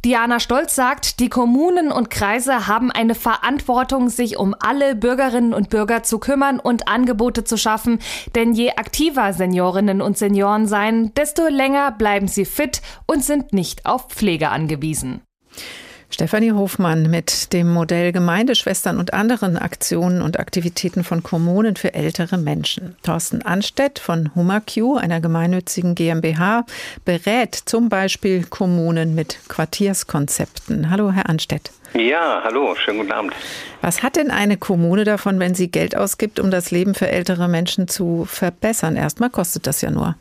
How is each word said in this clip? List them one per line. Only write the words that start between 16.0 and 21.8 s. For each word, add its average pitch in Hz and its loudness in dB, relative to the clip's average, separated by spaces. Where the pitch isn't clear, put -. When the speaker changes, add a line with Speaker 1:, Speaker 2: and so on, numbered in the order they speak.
Speaker 2:
Stefanie 214 2
Hofmann 170 2
mit - -2
dem 170 4
Modell 170 2
Gemeindeschwestern 185 0
und 180 -2
anderen 208 0
Aktionen 180 -2
und 156 -2
Aktivitäten 175 -2
von 170 -2
Kommunen 185 2
für - -4